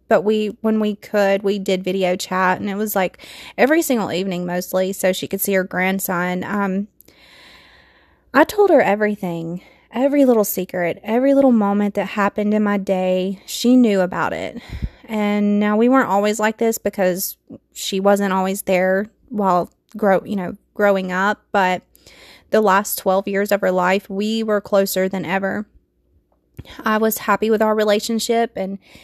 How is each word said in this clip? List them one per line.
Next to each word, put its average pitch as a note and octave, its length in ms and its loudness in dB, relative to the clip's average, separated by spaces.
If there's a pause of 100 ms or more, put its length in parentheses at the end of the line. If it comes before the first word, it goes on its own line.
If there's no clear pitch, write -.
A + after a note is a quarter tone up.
but F#3+ 160 2
we, G#3+ 380 -2
when A3 180 0
we G#3+ 160 -2
could, G3+ 480 0
we G3+ 160 -2
did F#3+ 240 -2
video F#3 320 -2
chat, F#3 440 0
and G3+ 100 -6
it G3 60 -6
was, G#3 200 -4
like, F#3+ 300 -2 (320)
every D4 240 4
single A3+ 300 -2
evening F3+ 340 -4
mostly, F#3 460 -2
so F#3 220 0
she - 140 -6
could G3 140 -6
see G3+ 120 -2
her F#3+ 100 2
grandson. F3+ 800 -2
Um, G3+ 440 -4 (1500)
I C#4 100 6
told G4+ 280 2
her B3 100 6
everything, F#3 800 -2 (300)
every C#4 340 2
little A#3 180 4
secret, F#3 600 -4
every B3+ 320 2
little C4+ 160 6
moment G#3 420 2
that G3 160 -4
happened G#3 440 -2
in G#3+ 100 2
my G#3 140 0
day. F#3 680 -2
She - 300 2
knew G#3+ 260 4
about F3 320 -2
it. F2 280 -8 (440)
And G#3 540 0
now G#3 180 2
we A#3 120 4
weren't B3+ 200 2
always G3+ 300 0
like A3 180 0
this A3+ 200 0
because F#3+ 600 -4 (360)
she - 260 -6
wasn't G3+ 340 2
always F#3+ 300 -2
there F#3+ 440 0 (220)
while F#3+ 420 0 (260)
grow-, F#3+ 260 2
you G#3 120 -8
know, F#3+ 200 -6 (200)
growing G3 360 0
up, G3 400 -2
but F#3 300 0 (680)
the A3 100 4
last G3+ 380 2
twelve F#3+ 280 0
years G3+ 240 -2
of G3+ 80 2
her F#3 120 0
life, F#3 380 0
we G#3+ 340 -4
were G#3 180 -2
closer G3 480 0
than F#3+ 160 -6
ever. G3 420 -4 (1160)
I G#3+ 140 0
was A3 180 0
happy G#3+ 320 0
with G#3+ 120 2
our A3 140 2
relationship, A3 800 0
and F#3+ 240 -8 (240)